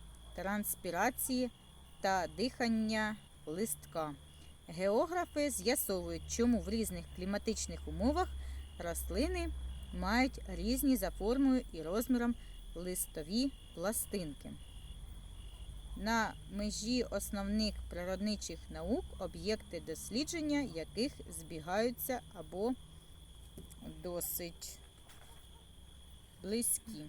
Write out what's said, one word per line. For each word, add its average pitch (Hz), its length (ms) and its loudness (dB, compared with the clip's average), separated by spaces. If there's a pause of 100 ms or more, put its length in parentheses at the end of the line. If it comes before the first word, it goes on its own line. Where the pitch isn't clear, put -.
(360)
транспірації 208 1160 2 (500)
та 190 260 4 (100)
дихання 220 760 4 (300)
листка. 160 680 -2 (540)
Географи 294 800 4
з'ясовують, 180 840 0
чому 233 280 6
в 180 100 -4
різних 196 360 0 (100)
кліматичних 196 720 -2
умовах 247 400 4 (520)
рослини 233 680 0 (440)
мають 202 540 4
різні 247 480 4
за 190 160 2
формою 254 500 6 (120)
і 165 80 -4
розміром 240 540 4 (400)
листові 180 760 0 (240)
пластинки. 170 760 -2 (1500)
На 220 360 4 (180)
межі 208 520 2
основних 202 720 0 (160)
природничих 185 720 -2 (100)
наук 175 340 0 (160)
об'єкти 180 600 -2
дослідження, 294 800 0
яких 202 520 0 (180)
збігаються 180 920 0 (120)
або 190 400 0 (1300)
досить 175 760 -4 (1600)
близькі. 214 680 0